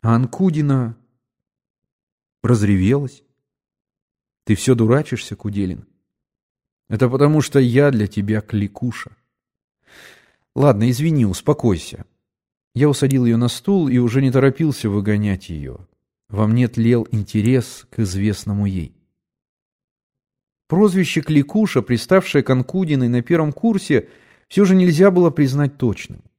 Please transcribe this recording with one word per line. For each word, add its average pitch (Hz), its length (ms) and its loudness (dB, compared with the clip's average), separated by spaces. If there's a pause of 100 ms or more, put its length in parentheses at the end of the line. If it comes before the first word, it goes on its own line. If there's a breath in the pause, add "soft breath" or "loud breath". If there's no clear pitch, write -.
А 113 140 2
Анкудина 135 800 -2 (1500)
разревелась. 107 800 0 (1200)
"Ты 110 80 2
всё 127 220 2
дурачишься, 117 600 -2
Куделин. 98 520 -8 (1000)
Это 113 220 0
потому, 143 320 2
что - 180 0
я 131 300 4
для 110 160 0
тебя 107 360 -4
кликуша. - 760 -8 (1400 soft breath)
Ладно, 127 380 2
извини, 143 340 0
успокойся". 98 800 -2 (680)
Я 143 140 2
усадил 135 360 0
её 117 120 2
на 120 100 0
стул 185 400 0
и 123 100 2
уже 123 240 2
не 135 100 0
торопился 135 580 0
выгонять 104 600 -2
её. 73 380 -12 (400)
Во 104 180 -2
мне 120 220 2
тлел 117 420 0
интерес 110 800 -2
к - 100 -14
известному 101 680 -4
ей. 92 280 -6 (1700)
Прозвище 185 540 0
"кликуша", 151 600 0
приставшее 143 640 0
к - 60 -8
Анкудиной 135 580 -2
на 120 140 0
первом 156 320 -2
курсе, 196 560 -2 (400 soft breath)
всё 202 160 2
же 185 100 4
нельзя 180 340 4
было 180 200 2
признать 143 480 0
точным. - 440 -4 (180)